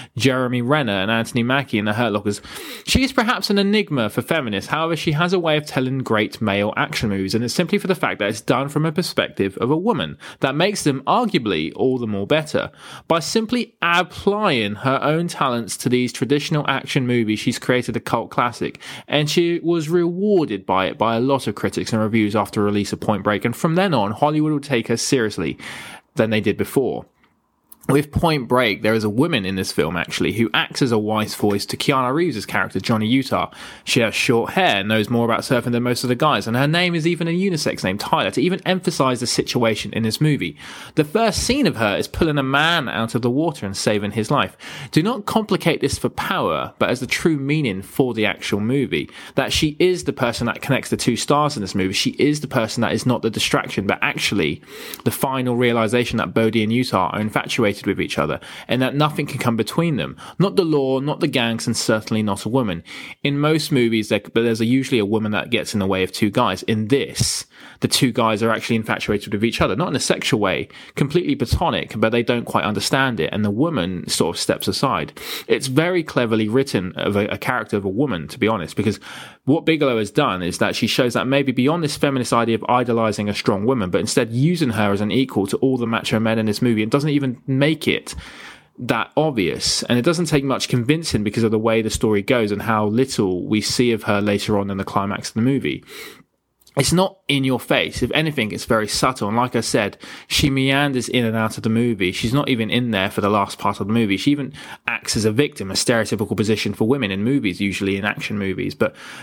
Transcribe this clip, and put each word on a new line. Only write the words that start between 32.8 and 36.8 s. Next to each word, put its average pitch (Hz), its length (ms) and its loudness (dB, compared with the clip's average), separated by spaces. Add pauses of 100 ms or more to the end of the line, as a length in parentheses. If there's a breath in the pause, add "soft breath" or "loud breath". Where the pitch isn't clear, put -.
Utah. 113 460 0 (320 loud breath)
She - 160 2
has 113 160 2
short 117 380 2
hair, 139 300 2
knows 107 240 2
more 117 160 2
about 113 180 2
surfing 120 300 0
than 120 120 0
most 123 200 0
of 127 40 -2
the 123 80 2
guys, 120 320 2
and 113 100 0
her 139 100 2
name 175 280 2